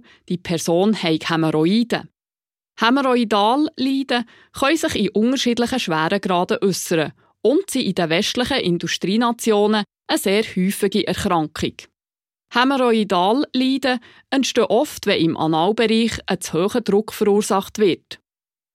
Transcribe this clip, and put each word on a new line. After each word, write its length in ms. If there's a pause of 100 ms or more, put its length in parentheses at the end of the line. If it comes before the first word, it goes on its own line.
(300)
die 80
Person 640
habe 200
Hämorrhoiden. 840 (720)
Hämorrhoidalleiden 1500 (280)
können 240
sich 180
in 160
unterschiedlichen 720
Schweregraden 840
äussern 500 (320)
und 260
sind 140
in 100
den 160
westlichen 500
Industrienationen 1200 (220)
eine 120
sehr 240
häufige 640
Erkrankung. 680 (800)
Hämorrhoidalleiden 1500 (300)
entstehen 340
oft, 420
wenn 140
im 160
Analbereich 880
ein 140
zu 140
hoher 260
Druck 320
verursacht 640
wird. 420 (540)